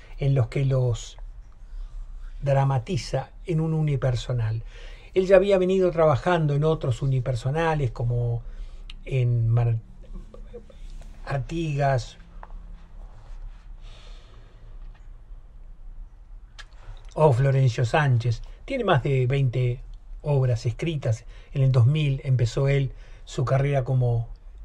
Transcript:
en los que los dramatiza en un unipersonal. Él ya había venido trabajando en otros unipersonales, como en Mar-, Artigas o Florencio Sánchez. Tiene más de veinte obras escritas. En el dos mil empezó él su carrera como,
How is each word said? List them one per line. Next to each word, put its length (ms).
en 160
los 140
que 140
los 540
dramatiza 880
en 140
un 120
unipersonal. 880
Él 100
ya 120
había 200
venido 320
trabajando 640
en 100
otros 380
unipersonales, 880
como 540
en 440
Mar-, 280
Artigas 920
o 180
Florencio 520
Sánchez. 580
Tiene 180
más 180
de 240
veinte 580
obras 460
escritas. 580
En 100
el 80
dos 160
mil 360
empezó 440
él 260
su 200
carrera 380
como, 460